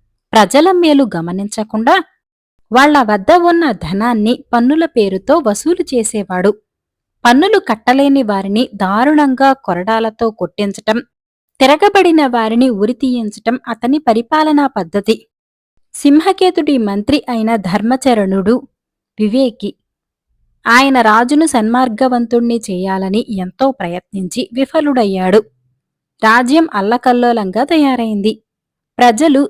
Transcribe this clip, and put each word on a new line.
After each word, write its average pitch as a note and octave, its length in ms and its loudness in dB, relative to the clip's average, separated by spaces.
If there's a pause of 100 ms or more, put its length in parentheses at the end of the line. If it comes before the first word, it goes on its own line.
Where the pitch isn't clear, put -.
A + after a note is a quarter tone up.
(340)
ప్రజల C4 380 4
మేలు D4+ 440 2
గమనించకుండా G#3 880 -2 (680)
వాళ్ళ C#4 300 4
వద్ద G#3+ 300 0
ఉన్న E4+ 400 2
ధనాన్ని G#3 720 -4 (100)
పన్నుల C4+ 320 2
పేరుతో A3+ 640 0
వసూలు D4+ 480 -4
చేసేవాడు. G#3 580 -4 (720)
పన్నులు F4 340 4
కట్టలేని C4+ 640 0
వారిని G3+ 520 -2
దారుణంగా C4+ 800 2
కొరడాలతో A3 760 -4
కొట్టించటం, G#3 680 -4 (600)
తిరగబడిన D#4+ 680 4
వారిని A#3+ 420 0
ఉరితీయించటం A#3 1000 -4
అతని B3 300 -2
పరిపాలనా D4 680 0
పద్ధతి. G3+ 600 -4 (680)
సింహకేతుడి D#4 840 2
మంత్రి G#3 520 -2
అయిన A3+ 260 -2
ధర్మచరణుడు G#3 1120 -2 (520)
వివేకి. G#3+ 560 -2 (920)
ఆయన B3+ 340 4
రాజును B3 440 2
సన్మార్గవంతుణ్ణి A#3+ 1120 0
చేయాలని F#3+ 720 -4
ఎంతో G3 420 -4
ప్రయత్నించి F#3 840 -8
విఫలుడయ్యాడు. A3+ 840 0 (880)
రాజ్యం B3+ 500 2
అల్లకల్లోలంగా A#3 880 0
తయారైంది. A#3 800 -2 (560)
ప్రజలు C4 520 2